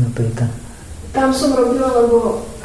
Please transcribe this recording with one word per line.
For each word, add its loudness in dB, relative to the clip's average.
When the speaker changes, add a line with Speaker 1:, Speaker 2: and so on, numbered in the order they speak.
Speaker 1:
na 2
Pejta? -2
Speaker 2:
Tam 2
jsem 2
robila, 2
lebo 2